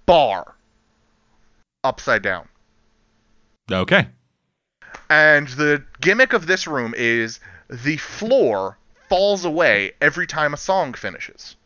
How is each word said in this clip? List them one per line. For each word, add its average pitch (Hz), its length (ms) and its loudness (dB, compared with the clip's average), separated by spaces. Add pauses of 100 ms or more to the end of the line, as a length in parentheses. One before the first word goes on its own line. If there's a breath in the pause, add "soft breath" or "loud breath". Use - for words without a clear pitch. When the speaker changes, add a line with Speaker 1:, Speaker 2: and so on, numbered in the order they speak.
Speaker 1:
bar 131 500 2 (1300)
upside 123 380 -2
down. 95 260 -6 (1200)
Speaker 2:
Okay. 92 360 0 (1000 loud breath)
Speaker 1:
And 151 400 4
the 147 340 0 (160)
gimmick 226 340 2
of 175 140 -2
this 180 200 -2
room 123 300 -4
is 117 420 -2 (300 loud breath)
the 135 280 -6
floor 131 800 0 (320)
falls 196 340 2
away 147 480 2 (100)
every 151 260 0
time 151 260 -4
a 143 40 -8
song 175 360 -2
finishes. - 640 -14 (100)